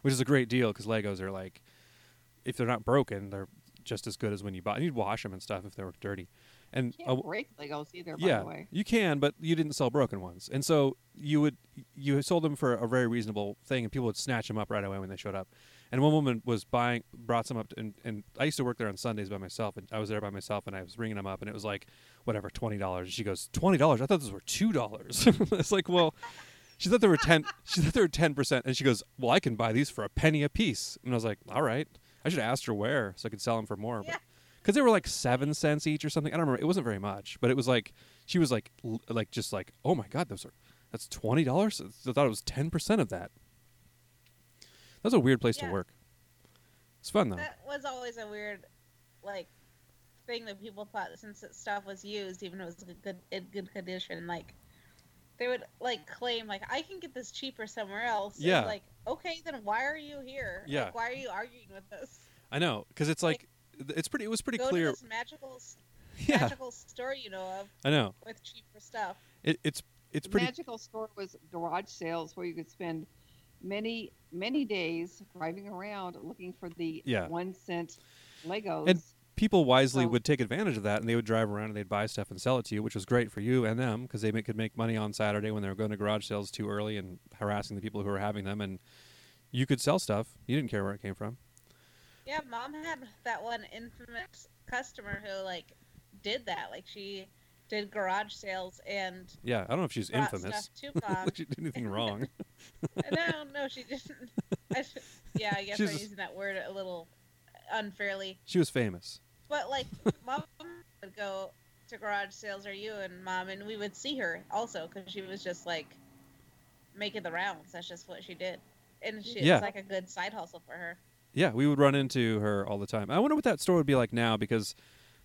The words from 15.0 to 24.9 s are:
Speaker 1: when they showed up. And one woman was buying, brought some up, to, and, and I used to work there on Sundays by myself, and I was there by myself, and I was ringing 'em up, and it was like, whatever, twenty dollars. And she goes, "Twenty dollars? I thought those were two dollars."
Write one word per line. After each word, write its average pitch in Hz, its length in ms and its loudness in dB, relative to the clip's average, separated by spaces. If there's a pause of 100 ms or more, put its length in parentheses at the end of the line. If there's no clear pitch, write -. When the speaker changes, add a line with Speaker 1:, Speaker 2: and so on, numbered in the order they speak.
Speaker 1:
when 95 80 -6
they 95 80 -8
showed 98 180 -6
up. 95 140 -4 (420)
And 127 100 2
one 151 120 8
woman 139 340 2
was 113 180 0
buying, 120 380 2 (100)
brought 117 340 0
some 123 120 -6
up, 107 120 -6
to, - 100 -12
and, 107 140 -8 (100)
and 107 180 -6 (160)
I 131 60 2
used 151 140 0
to 139 60 0
work 120 140 -2
there 113 100 0
on 98 80 -4
Sundays 107 320 -4
by 101 80 -6
myself, 95 400 -6
and 92 160 -14
I 110 60 -4
was 107 100 -2
there 107 120 -2
by 101 100 -4
myself, 101 380 -4
and 98 80 -8
I 95 60 -6
was 90 140 -14
ringing 110 220 -4
'em 98 80 -6
up, 95 160 -6
and 101 80 -6
it - 20 -8
was 104 120 -8
like, 101 220 -4 (380)
whatever, 104 260 -2
twenty 107 280 -2
dollars. 92 300 -2
And 98 40 -8
she 113 120 -4
goes, 95 280 -4
"Twenty 180 260 6
dollars? 135 220 8
I 135 60 0
thought 185 140 4
those 120 120 -6
were 98 100 -10
two 214 300 2
dollars." 113 540 0